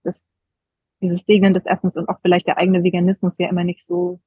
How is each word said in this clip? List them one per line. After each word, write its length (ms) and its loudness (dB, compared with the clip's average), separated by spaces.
das, 220 -10
dieses 240 -4
Segnen 280 4
des 120 -2
Essens 300 -2
und 120 -6
auch 140 -6
vielleicht 260 2
der 100 -2
eigene 260 2
Veganismus 540 -2
ja 120 -2
immer 140 -2
nicht 200 -8
so 420 -6